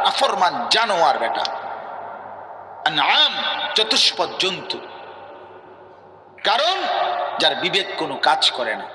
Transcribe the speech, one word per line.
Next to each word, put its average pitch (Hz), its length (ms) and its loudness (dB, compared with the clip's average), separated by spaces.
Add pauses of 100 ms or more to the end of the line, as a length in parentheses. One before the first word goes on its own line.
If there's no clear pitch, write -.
নাফরমান 185 640 2
জানোয়ার 180 500 4
বেটা। 113 240 0 (1400)
আনআম, 165 480 4 (420)
চতুষ্পদ 214 540 2 (100)
জন্তু। 165 400 -2 (1600)
কারণ 311 380 2 (560)
যার 151 180 4
বিবেক 180 420 -2
কোনো 139 200 -4
কাজ - 340 4
করে 110 240 -2
না 101 80 -8 (120)